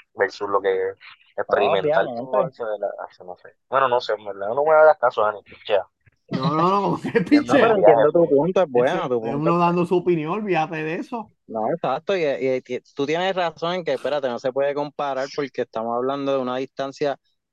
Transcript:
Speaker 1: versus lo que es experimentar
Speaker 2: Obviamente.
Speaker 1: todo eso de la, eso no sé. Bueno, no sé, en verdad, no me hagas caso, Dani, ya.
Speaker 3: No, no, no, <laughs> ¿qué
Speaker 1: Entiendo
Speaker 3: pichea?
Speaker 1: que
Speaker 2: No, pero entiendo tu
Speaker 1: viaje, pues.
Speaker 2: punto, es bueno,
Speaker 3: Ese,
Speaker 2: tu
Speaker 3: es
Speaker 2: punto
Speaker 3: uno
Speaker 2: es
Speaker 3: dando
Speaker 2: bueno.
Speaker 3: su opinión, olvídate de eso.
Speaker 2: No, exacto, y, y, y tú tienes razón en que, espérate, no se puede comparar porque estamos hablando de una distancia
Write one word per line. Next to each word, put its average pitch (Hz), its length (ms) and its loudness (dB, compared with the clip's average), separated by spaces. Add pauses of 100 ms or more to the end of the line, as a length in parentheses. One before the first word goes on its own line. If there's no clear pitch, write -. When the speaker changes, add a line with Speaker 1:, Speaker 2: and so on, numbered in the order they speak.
(140)
Speaker 1:
versus 101 340 -2
lo 98 140 0
que 95 280 0
es 95 60 -10 (400)
experimentar 101 120 -4
Speaker 2:
Obviamente. 151 680 0
Speaker 1:
todo 127 340 -2
eso 123 180 -10
de 107 120 -6
la, 101 100 -4 (220)
eso - 140 -20
no 90 120 -14
sé. - 120 -20 (200)
Bueno, 135 200 2
no 123 120 0
sé, 113 140 -4
en 107 100 -8
verdad, 98 300 -8
no 143 100 0
me 156 80 2
hagas 156 260 8
caso, 120 240 2
Dani, 104 180 0 (260)
ya. 98 200 2 (420)
Speaker 3:
No, 135 280 -2
no, 175 140 2
no, 196 300 0
<laughs> - 120 -8
¿qué 226 80 2
Speaker 1:
Entiendo - 20 0
Speaker 3:
pichea? 165 360 4
Speaker 1:
que 220 80 6
Speaker 2:
No, - 80 6
pero - 20 2
entiendo 147 360 6
tu 170 60 2
Speaker 1:
viaje, 170 100 4
pues. - 0 -
Speaker 2:
punto, 165 340 2
es 156 80 -2
bueno, - 20 -16
Speaker 3:
Ese, 147 360 2
Speaker 2:
tu 123 120 -2
Speaker 3:
es - 20 -6
Speaker 2:
punto 117 120 -4
Speaker 3:
uno 151 160 0
Speaker 2:
es 170 80 2
Speaker 3:
dando 175 60 2
Speaker 2:
bueno. 175 220 2
Speaker 3:
su 180 100 0
opinión, 175 360 0
olvídate 170 440 -2
de 156 200 -6
eso. 226 360 -10 (160)
Speaker 2:
No, 113 240 -4
exacto, 160 440 -2
y, 170 80 -2
y, 131 420 -2
y 123 140 -6 (160)
tú 139 100 -4
tienes 180 300 -2
razón 170 380 -4
en 180 100 -6
que, 151 80 -2
espérate, 135 360 -2
no 117 120 -4
se 131 120 -4
puede 139 220 -2
comparar 139 560 -6
porque 135 320 -6
estamos 117 340 -6
hablando 139 360 -2
de 135 100 0
una 123 140 -4
distancia 135 600 -6 (360)